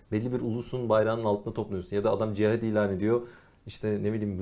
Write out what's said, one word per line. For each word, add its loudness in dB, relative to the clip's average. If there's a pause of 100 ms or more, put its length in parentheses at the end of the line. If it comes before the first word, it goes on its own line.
(120)
Belli 0
bir -2
ulusun -4
bayrağının 4
altında 0
toplanıyorsun. -4
Ya 2
da 4
adam 0
cihad 2
ilan 2
ediyor. 2 (460)
İşte -4
ne 0
bileyim -4